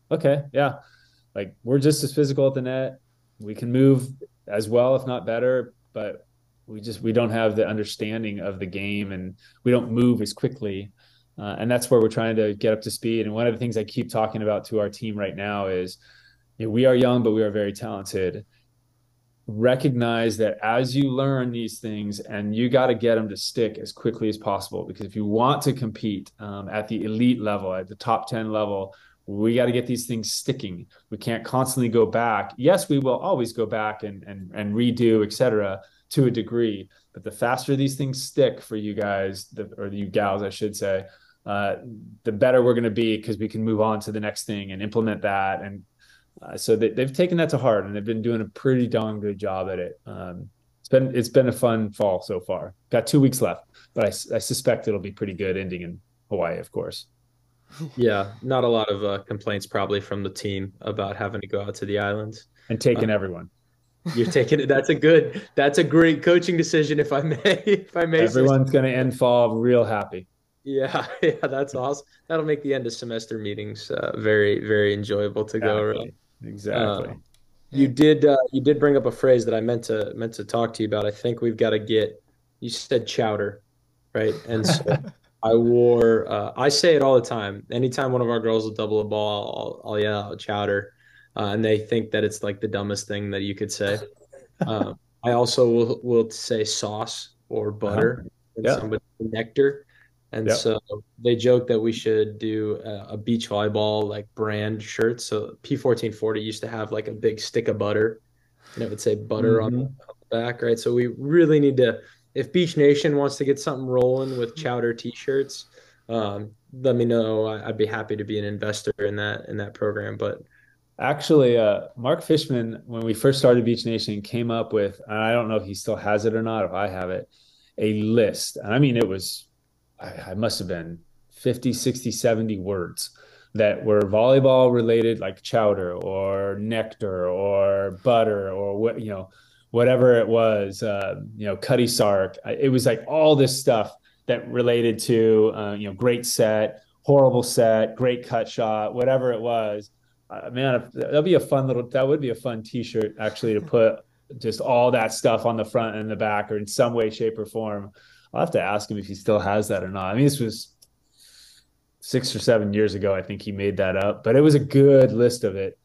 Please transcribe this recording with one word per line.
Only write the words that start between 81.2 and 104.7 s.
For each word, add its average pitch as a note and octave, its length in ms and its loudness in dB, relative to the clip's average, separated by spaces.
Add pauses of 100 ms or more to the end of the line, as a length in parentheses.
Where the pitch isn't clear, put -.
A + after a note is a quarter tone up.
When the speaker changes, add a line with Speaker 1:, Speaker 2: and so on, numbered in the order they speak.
Speaker 2:
we've A2+ 160 -2
gotta A2 220 2
get, A2 420 0 (380)
you - 120 -10
said A#2 360 -2
chowder, G#2+ 560 -4 (520)
right? A2 200 0 (140)
And A2 180 -2
so D3+ 300 2 (240)
Speaker 1:
<laughs> - 220 -16
Speaker 2:
I A2+ 120 4
wore, A#2 760 6
uh, G#2 260 -4
I C3+ 140 2
say E3 260 4
it C3+ 60 4
all C3+ 140 6
the A#2 100 4
time. G2+ 440 -6
Anytime B2+ 420 -2
one B2 100 0
of A#2 80 0
our A#2 100 0
girls A2 240 0
will A2 100 -6
double G#2+ 260 0
a G#2 40 -4
ball, G#2 800 -4
I'll, G#2+ 80 -8
I'll G#2 80 0
yell G#2 220 0
out G#2 160 -10
chowder. G2+ 560 -4 (420)
Uh, G#2 160 -4
and A2 120 0
they A2 140 4
think A2 320 -2
that G#2+ 140 0
it's, G#2 180 -4
like, G2+ 180 -6
the G#2+ 60 -4
dumbest G2+ 400 -4
thing G#2 240 -6
that G2 120 -4
you G2 120 -6
could G#2 160 -6
say. G2+ 280 -2 (340)
Speaker 1:
<laughs> - 340 -8
Speaker 2:
Um, G#2+ 320 -6 (260)
I A#2+ 60 0
also A#2+ 400 4
will, A#2 320 2
will A#2 280 2
say - 340 -4
sauce - 720 -8 (120)
or G#2+ 220 -4
butter G#2+ 480 0
Speaker 1:
Uh-huh. - 100 -14 (260)
Speaker 2:
when A2+ 100 -8
Speaker 1:
Yeah. B2+ 140 2
Speaker 2:
somebody, A2 240 -6 (180)
nectar. A2+ 640 -2 (460)
And A2 160 -4
Speaker 1:
Yep. A2 80 2
Speaker 2:
so A2+ 240 -2 (420)
they A#2+ 140 4
joke B2 320 4
that A#2 120 2
we A2+ 120 0
should G#2+ 460 0
do G#2+ 460 -4
a, G#2 300 -10
a - 20 -8
beach A#2 320 -2
volleyball, G#2+ 600 0
like, G#2 260 -10
brand G#2+ 480 -4